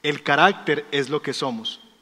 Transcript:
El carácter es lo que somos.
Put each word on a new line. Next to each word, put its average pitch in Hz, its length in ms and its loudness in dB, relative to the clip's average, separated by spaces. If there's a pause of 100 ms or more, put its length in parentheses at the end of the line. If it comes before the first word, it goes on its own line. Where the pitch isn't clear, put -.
El 147 200 -2
carácter 151 680 2
es 139 200 -2
lo 147 100 0
que 139 140 -6
somos. 117 460 -6 (220)